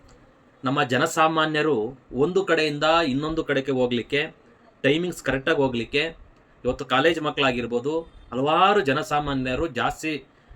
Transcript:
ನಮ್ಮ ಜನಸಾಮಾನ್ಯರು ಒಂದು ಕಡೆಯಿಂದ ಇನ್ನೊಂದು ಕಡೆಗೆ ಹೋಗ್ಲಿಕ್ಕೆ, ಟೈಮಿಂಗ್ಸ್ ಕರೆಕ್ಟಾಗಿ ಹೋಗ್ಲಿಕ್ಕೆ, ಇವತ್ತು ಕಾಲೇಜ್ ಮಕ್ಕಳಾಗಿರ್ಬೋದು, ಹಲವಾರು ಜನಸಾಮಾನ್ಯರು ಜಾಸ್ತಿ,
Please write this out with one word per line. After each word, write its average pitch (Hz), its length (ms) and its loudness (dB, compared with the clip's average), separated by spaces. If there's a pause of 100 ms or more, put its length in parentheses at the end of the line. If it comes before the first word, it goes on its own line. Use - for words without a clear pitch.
(640)
ನಮ್ಮ 139 180 2
ಜನಸಾಮಾನ್ಯರು 151 1160 0 (120)
ಒಂದು 175 320 0
ಕಡೆಯಿಂದ 156 400 0 (220)
ಇನ್ನೊಂದು 156 380 -2
ಕಡೆಗೆ 139 280 -2
ಹೋಗ್ಲಿಕ್ಕೆ, 127 640 -2 (480)
ಟೈಮಿಂಗ್ಸ್ 170 400 0
ಕರೆಕ್ಟಾಗಿ 135 340 0
ಹೋಗ್ಲಿಕ್ಕೆ, 139 600 -2 (480)
ಇವತ್ತು 127 200 -4
ಕಾಲೇಜ್ 151 360 2
ಮಕ್ಕಳಾಗಿರ್ಬೋದು, 135 800 -2
ಹಲವಾರು 165 800 0
ಜನಸಾಮಾನ್ಯರು 143 880 -2
ಜಾಸ್ತಿ, 143 580 -4 (320)